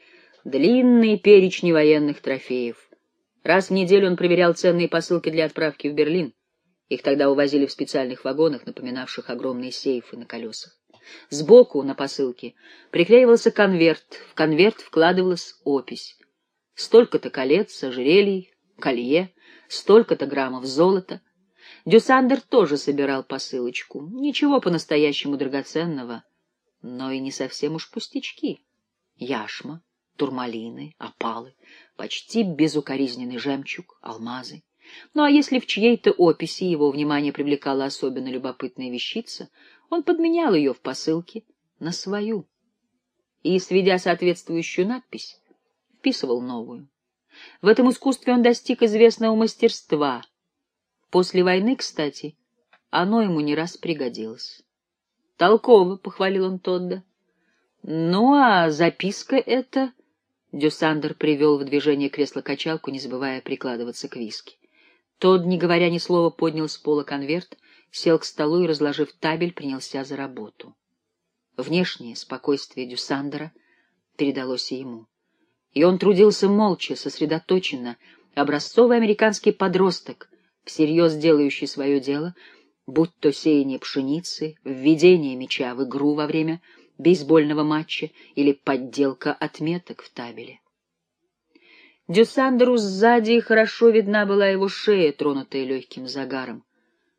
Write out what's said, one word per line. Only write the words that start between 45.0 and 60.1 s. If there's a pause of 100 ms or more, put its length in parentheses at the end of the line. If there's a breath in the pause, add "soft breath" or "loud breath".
вписывал
новую. (720 loud breath)
В
этом
искусстве
он
достиг
известного
мастерства. (840)
После
войны,
кстати, (520)
оно
ему
не
раз
пригодилось. (760)
«Толково», —
похвалил
он
Тодда. (800)
«Ну,
а
записка
эта...» (600)